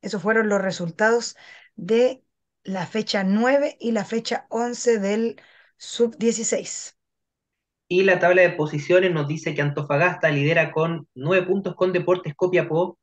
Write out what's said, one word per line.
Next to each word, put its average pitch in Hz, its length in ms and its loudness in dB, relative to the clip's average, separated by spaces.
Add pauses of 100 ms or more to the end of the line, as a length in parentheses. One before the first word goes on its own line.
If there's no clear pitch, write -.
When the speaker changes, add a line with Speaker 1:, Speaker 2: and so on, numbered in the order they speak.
Speaker 1:
Esos 196 200 -8
fueron 214 280 2
los 202 120 2
resultados 214 760 -2 (400)
de 233 460 0 (400)
la 185 220 -6
fecha 214 380 -4
nueve 247 560 2
y 233 140 -2
la 208 100 0
fecha 226 460 -6
once 233 500 0
del 214 400 -2 (380)
sub - 400 -2
dieciséis. - 760 -4 (960)
Speaker 2:
Y 180 140 2
la 190 160 4
tabla 180 240 4
de 170 80 6
posiciones 170 640 2
nos 147 140 -2
dice 156 260 -6
que 147 80 -4
Antofagasta 147 680 0
lidera 156 400 2
con 160 420 -2
nueve 180 320 0
puntos 190 300 -2
con 185 180 0
Deportes 175 420 -2
Copiapó 180 680 0